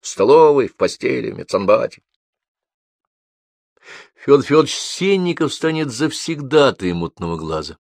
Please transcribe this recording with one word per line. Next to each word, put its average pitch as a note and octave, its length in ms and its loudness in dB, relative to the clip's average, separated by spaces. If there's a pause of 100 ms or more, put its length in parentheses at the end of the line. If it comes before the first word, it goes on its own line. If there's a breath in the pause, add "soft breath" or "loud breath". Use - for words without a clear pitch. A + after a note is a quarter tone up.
В - 80 -14
столовой, C#3 600 4
в - 80 -16
постели, A2+ 540 -4
в G2 60 -12
медсанбате. G2+ 640 -2 (2000 loud breath)
Федор C#3 300 2
Федорович D3 300 2
Сенников F3+ 800 -2
станет D#3+ 380 -4
завсегдатаем C#3 1080 0
мутного E2+ 380 -6
глаза. D#2 460 -8